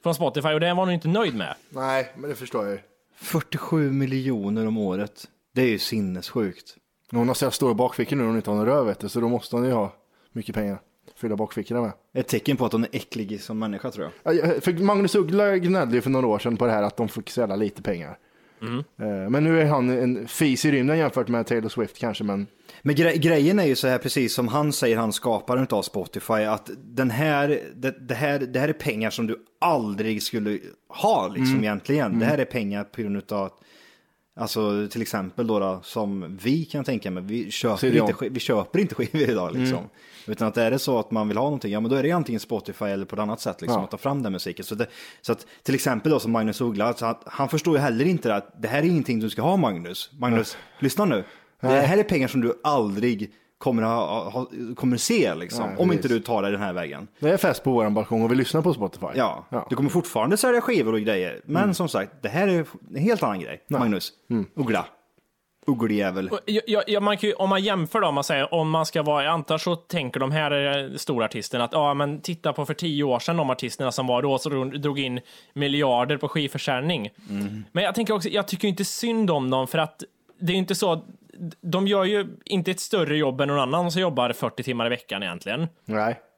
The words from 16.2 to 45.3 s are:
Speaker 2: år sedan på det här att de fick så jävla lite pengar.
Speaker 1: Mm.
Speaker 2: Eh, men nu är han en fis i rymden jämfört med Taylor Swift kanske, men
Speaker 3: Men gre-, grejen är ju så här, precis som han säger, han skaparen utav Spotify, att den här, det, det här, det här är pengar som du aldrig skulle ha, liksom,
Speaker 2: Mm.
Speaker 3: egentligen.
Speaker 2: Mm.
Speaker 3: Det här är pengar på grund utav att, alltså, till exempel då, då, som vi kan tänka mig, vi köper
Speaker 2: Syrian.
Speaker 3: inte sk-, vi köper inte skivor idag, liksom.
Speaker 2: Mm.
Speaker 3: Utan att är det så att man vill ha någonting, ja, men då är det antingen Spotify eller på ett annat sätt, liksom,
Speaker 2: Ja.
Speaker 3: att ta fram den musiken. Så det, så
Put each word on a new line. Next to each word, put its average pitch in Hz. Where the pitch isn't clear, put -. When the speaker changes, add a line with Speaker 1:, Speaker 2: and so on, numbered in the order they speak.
Speaker 2:
år 104
sedan 117
på 120
det 117
här 104
att 104
de 113
fick -
så 123
jävla 101
lite 104
pengar. 85
Speaker 1:
Mm. 117
Speaker 2:
Eh, 101
men 147
nu 160
är 151
han 131
en 123
fis 139
i 156
rymden 139
jämfört 131
med 117
Taylor 113
Swift 107
kanske, 110
men 101
Speaker 3:
Men 147
gre-, 165
grejen 165
är 185
ju 135
så 131
här, 127
precis 123
som 120
han 147
säger, 117
han 110
skaparen 123
utav 107
Spotify, 98
att 107
den 120
här, 147
det, 127
det 123
här, 143
det 127
här 147
är 156
pengar 113
som 113
du -
aldrig 110
skulle 104
ha, 165
liksom, 131
Speaker 2:
Mm. 131
Speaker 3:
egentligen. 113
Speaker 2:
Mm. 104
Speaker 3:
Det 113
här 147
är 131
pengar 104
på -
grund 101
utav 98
att, -
alltså, 104
till 113
exempel 107
då, 110
då, 95
som 98
vi 147
kan 139
tänka 107
mig, 90
vi 104
köper 110
Speaker 2:
Syrian. 117
Speaker 3:
inte -
sk-, 110
vi 127
köper 117
inte 202
skivor 131
idag, 90
liksom. 127
Speaker 2:
Mm. 104
Speaker 3:
Utan 110
att 104
är 113
det 135
så 131
att 113
man 107
vill 104
ha 123
någonting, 139
ja, 104
men 117
då 135
är 131
det 156
antingen 127
Spotify 104
eller 98
på 98
ett 104
annat 107
sätt, -
liksom, 117
Speaker 2:
Ja. 98
Speaker 3:
att 92
ta -
fram 139
den 104
musiken. 92
Så -
det, 110
så -